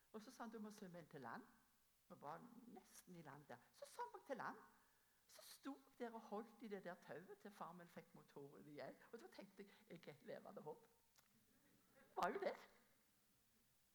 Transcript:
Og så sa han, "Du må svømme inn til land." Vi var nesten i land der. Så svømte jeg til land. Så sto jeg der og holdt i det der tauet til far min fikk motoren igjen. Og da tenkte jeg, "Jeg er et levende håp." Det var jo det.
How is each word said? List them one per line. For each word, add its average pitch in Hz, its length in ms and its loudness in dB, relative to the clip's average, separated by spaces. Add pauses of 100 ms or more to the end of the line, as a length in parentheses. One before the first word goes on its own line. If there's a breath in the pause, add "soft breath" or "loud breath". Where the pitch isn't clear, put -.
(120)
Og 214 100 0
så 262 80 -6
sa 262 120 -4
han, 226 80 2
"Du 226 80 0
må 214 160 0
svømme 180 240 -2
inn 156 80 -4
til 143 160 -2
land." 143 220 0 (640)
Vi 170 100 -6
var 151 220 0 (340)
nesten - 420 -8
i 165 60 -4
land 143 240 -4
der. 120 140 -4 (180 loud breath)
Så 571 80 -2
svømte 453 320 0
jeg - 80 -10
til 269 100 6
land. 151 200 4 (760 loud breath)
Så - 160 -10
sto - 280 0 (240)
jeg - 0 -
der 233 200 4
og - 20 0
holdt 220 420 2
i 226 60 0
det 196 160 4
der 180 100 2
tauet 180 440 -2
til 208 160 -4
far 170 180 0
min 170 160 -6
fikk - 260 -8
motoren 147 520 -6
igjen. 147 300 0 (160 loud breath)
Og 240 80 -4
da 359 160 -6
tenkte - 260 -6
jeg, 202 80 -6 (180 loud breath)
"Jeg 170 200 -4
er 147 80 -4
et - 100 -16
levende - 360 0
håp." - 260 -2 (1040)
Det - 220 -18
var 180 120 12
jo 370 140 8
det. 302 140 8 (1400)